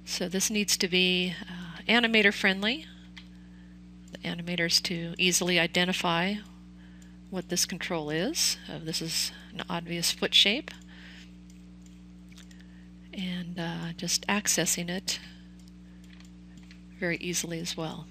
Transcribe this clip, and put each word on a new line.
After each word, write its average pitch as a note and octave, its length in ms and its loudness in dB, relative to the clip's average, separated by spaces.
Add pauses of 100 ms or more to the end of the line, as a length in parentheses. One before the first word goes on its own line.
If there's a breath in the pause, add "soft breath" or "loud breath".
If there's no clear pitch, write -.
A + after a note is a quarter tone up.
So - 240 -2
this F#3 220 2
needs G#3 260 4
to F#3 120 2
be, F3+ 460 6 (140)
uh, - 400 -10
animator A3 460 8
friendly. G#3 500 2 (1300 loud breath)
The - 60 -12
animators E3+ 640 0
to E3+ 340 -4
easily F3+ 420 6
identify F3+ 760 4 (960 loud breath)
what F3+ 180 -6
this F3 160 2
control E3 460 -2
is. F#3 480 2 (100)
Uh, - 100 -8
this D#3+ 220 -4
is - 320 -2 (220 loud breath)
an E3 160 -6
obvious E3+ 420 0
foot - 220 0
shape. A3 360 6 (2500 loud breath)
And, F3+ 440 -4
uh, E3+ 380 -4
just - 300 0
accessing F3 640 4
it F#3 280 -2 (1800 loud breath)
very E3+ 160 0
easily E3+ 420 -2
as E3+ 160 -4
well. D#3+ 360 -6